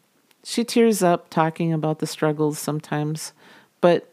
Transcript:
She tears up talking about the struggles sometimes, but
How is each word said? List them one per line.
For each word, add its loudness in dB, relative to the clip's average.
She -4
tears 4
up 0
talking -2
about -2
the -4
struggles -2
sometimes, -6
but 2